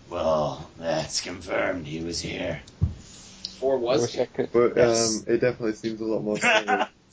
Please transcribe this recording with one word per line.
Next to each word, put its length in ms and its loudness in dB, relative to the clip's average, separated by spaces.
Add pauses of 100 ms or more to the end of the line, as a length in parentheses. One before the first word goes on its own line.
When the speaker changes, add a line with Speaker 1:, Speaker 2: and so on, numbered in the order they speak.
(100)
Speaker 1:
Well, 580 0 (100)
that's 440 -2
confirmed. 640 -4
He 160 -8
was 180 -6
here. 400 -6 (1000)
Speaker 2:
Or 140 2
Speaker 3:
I 40 0
Speaker 2:
was 220 2
Speaker 3:
wish 120 -2
Speaker 2:
he? 60 -4
Speaker 3:
I 60 2
could. 260 -4
Speaker 4:
But, 240 4
Speaker 1:
Yes. 500 4
Speaker 4:
um, 80 2
it 60 4
definitely 340 0
seems 260 -6
a 40 -4
lot 180 0
more 160 0
Speaker 1:
<laughs> 0 -
Speaker 4:
solid. 300 2
Uh, 200 0 (240)